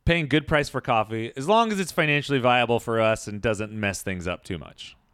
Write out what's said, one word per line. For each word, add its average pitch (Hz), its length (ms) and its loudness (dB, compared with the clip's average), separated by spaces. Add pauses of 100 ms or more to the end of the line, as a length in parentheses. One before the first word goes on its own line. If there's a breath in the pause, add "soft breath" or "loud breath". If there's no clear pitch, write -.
paying 165 220 2
good 135 200 2
price 147 220 2
for 131 120 -6
coffee, 113 560 -2
as 135 120 -6
long 226 240 4
as 196 60 -2
it's 180 140 -4
financially 143 460 2
viable 120 420 4
for 113 200 0
us 110 280 2
and 104 120 -8
doesn't 107 320 -2
mess 104 300 -4
things 90 240 -6
up 87 160 -6
too 90 160 -8
much. - 380 -18 (180)